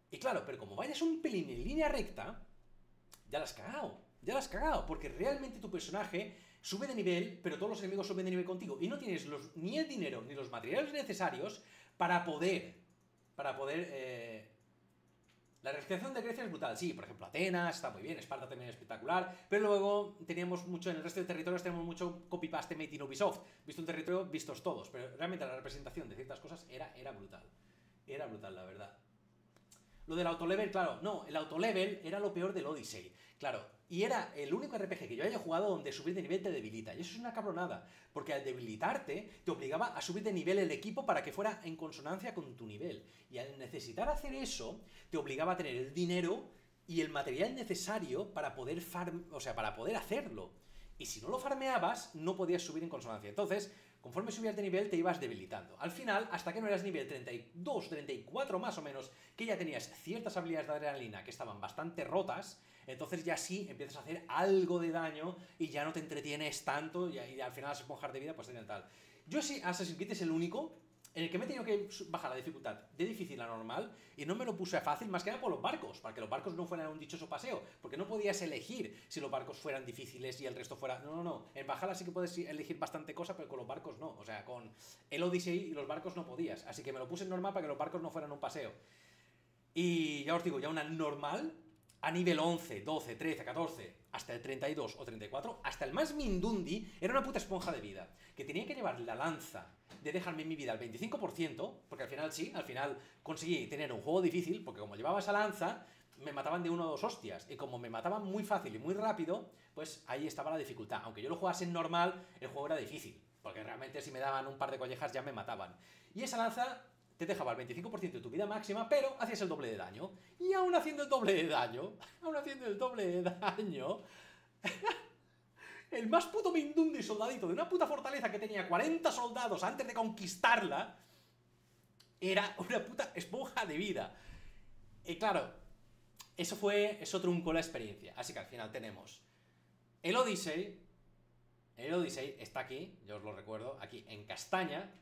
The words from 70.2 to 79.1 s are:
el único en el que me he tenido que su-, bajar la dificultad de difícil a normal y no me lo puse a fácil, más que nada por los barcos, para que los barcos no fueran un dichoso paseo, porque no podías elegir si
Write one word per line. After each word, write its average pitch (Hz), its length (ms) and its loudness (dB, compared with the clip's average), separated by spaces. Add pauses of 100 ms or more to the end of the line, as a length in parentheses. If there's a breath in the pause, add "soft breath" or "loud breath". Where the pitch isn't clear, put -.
el 165 100 4
único 175 460 2 (380)
en 165 80 0
el 165 80 0
que 180 60 2
me 247 80 0
he - 20 -4
tenido 254 160 -2
que 208 260 2
su-, 170 220 -8
bajar 160 180 -2
la 127 60 -2
dificultad 120 400 -4
de - 300 -2
difícil 208 340 -2
a 117 80 -4
normal 117 480 -4 (220 loud breath)
y 147 80 -4
no 180 100 2
me 254 80 -2
lo 220 120 0
puse 180 200 0
a 143 60 6
fácil, 151 260 0
más 180 160 0
que 202 80 0
nada 170 100 -4
por 220 80 0
los 151 120 2
barcos, 160 380 -2
para 113 140 -8
que 120 60 -10
los 110 100 -4
barcos 139 240 -2
no 170 120 -2
fueran 165 220 -2
un 156 120 -6
dichoso 160 300 -8
paseo, 220 340 -4 (180 loud breath)
porque - 140 -8
no 185 100 0
podías 202 360 2
elegir 160 640 -4
si - 140 -6